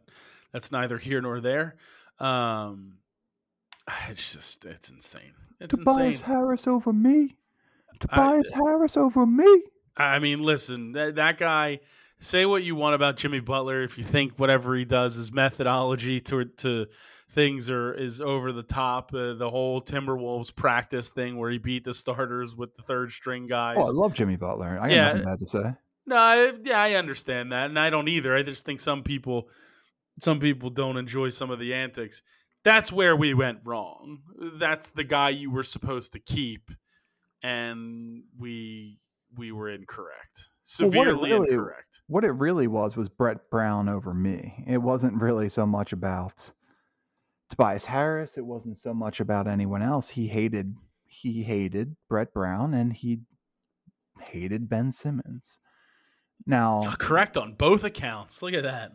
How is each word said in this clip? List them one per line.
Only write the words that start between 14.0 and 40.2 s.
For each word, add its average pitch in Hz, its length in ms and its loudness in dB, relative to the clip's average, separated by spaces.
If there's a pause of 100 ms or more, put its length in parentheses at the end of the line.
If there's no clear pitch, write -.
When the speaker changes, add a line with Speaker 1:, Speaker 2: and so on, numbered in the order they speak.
Speaker 1:
think 135 340 0
whatever 131 380 4
he 127 80 -2
does, 123 320 2
his 113 160 -10
methodology 127 920 0
to, 131 240 -2
to 117 420 -4 (420)
things 139 400 2
are, 123 240 -2
is 127 260 -8
over 139 320 -2
the 120 120 -10
top, 127 500 -2
uh, 123 200 -4
the 120 160 -4
whole 127 320 -2
Timberwolves 127 720 -6
practice 123 560 0
thing 123 280 -4
where 117 140 -4
he 120 80 -4
beat 123 260 -6
the 123 80 -6
starters 123 600 -6
with 117 200 -10
the - 80 -20
third 123 280 -4
string 123 360 -8
guys. 120 320 0
Speaker 2:
Oh, 143 80 2
I - 40 0
love 170 220 0
Jimmy 98 220 0
Butler. 90 460 -6
I 120 80 -2
got - 20 4
Speaker 1:
Yeah. 160 180 6
Speaker 2:
nothing - 140 0
bad 95 160 -4
to 95 60 -6
say. 110 280 -2 (320)
Speaker 1:
No, 254 120 -2
I, 233 360 6 (100)
yeah, 233 180 2
I 208 140 4
understand 131 580 -4
that, 127 160 -2
and 151 100 -2
I 156 100 4
don't 151 200 2
either. 135 260 0
I 139 80 4
just 139 220 -8
think 139 160 -8
some 143 220 -2
people, 127 440 -4 (720)
some 156 200 0
people 135 320 0
don't 131 260 -2
enjoy 127 320 -2
some 127 220 -8
of 120 80 -6
the 120 140 -6
antics. 127 480 -8 (420)
That's 220 300 6
where 180 220 6
we 147 180 2
went 127 320 2
wrong. 117 540 -10 (400)
That's 156 320 -2
the 151 120 -6
guy 143 260 2
you 139 220 -6
were 127 120 -4
supposed 127 500 -8
to 101 60 -16
keep, 120 520 -8 (680)
and 117 840 -8 (140)
we, 110 640 -14 (360)
we 117 160 -12
were 107 180 -8
incorrect. 95 800 -16 (320)